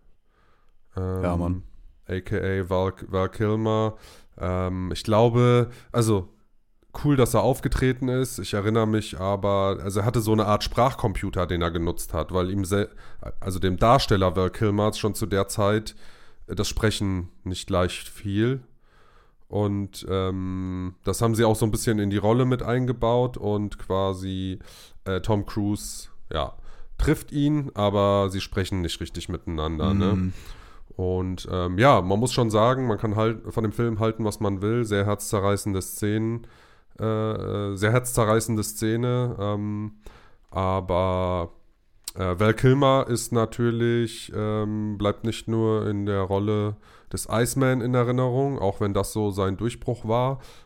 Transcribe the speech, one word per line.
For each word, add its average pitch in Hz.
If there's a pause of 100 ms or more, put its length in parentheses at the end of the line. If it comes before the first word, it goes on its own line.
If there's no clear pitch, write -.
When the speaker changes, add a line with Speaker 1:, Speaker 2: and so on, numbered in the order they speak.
(960)
Speaker 1:
Ähm, 92
Speaker 2:
Ja, 87
Mann. 92 (460)
Speaker 1:
A 95
K -
A 95
Val, 92 (140)
Val 95
Kilmer. 110 (420)
Ähm, 92
ich -
glaube, 120 (240)
also 107 (760)
cool, 147
dass 127
er 110
aufgetreten 131
ist. 127
Ich -
erinnere 110
mich 110
aber, 98
also 98
er 101
hatte 120
so 110
eine 107
Art 104
Sprachcomputer, 101
den 85
er 87
genutzt 85
hat, 80
weil 90
ihm 98
sel-, 101 (500)
also 87
dem 92
Darsteller 107
Val 92
Kilmer 104
schon 104
zu 110
der 98
Zeit, 107 (520)
äh, -
das 104
Sprechen 95 (160)
nicht 92
leicht 92
fiel. 113 (840)
Und, 101
ähm, 92 (100)
das 95
haben 117
sie 113
auch 110
so 117
ein 107
bisschen 110
in 101
die 101
Rolle 110
mit 127
eingebaut 123
und 104
quasi, 95 (460)
äh, 92
Tom 101
Cruise, - (240)
ja, 73 (440)
trifft -
ihn, 147
aber 101
sie 95
sprechen 92
nicht 82
richtig 85
miteinander, 80
ne? 98
Speaker 2:
Mhm. 92 (640)
Speaker 1:
Und, 92
ähm, 90
ja, 123
man 95
muss 123
schon 120
sagen, 120
man 104
kann 107
halt 110 (120)
von 113
dem 107
Film 117
halten, 110
was 104
man 98
will. 113
Sehr 101
herzzerreißende 101
Szenen, 110 (520)
äh, - (680)
äh, 98
sehr 107
herzzerreißende 113
Szene, 120
ähm, 104 (560)
aber, 92 (640)
äh, 90
Val 107
Kilmer 135
ist 120
natürlich, 117
ähm, 107
bleibt 101
nicht 110
nur 110
in 101
der 101
Rolle 104 (360)
des -
Iceman 127
in 123
Erinnerung, 127
auch 98
wenn 101
das 98
so 107
sein 95
Durchbruch 117
war. 123 (260)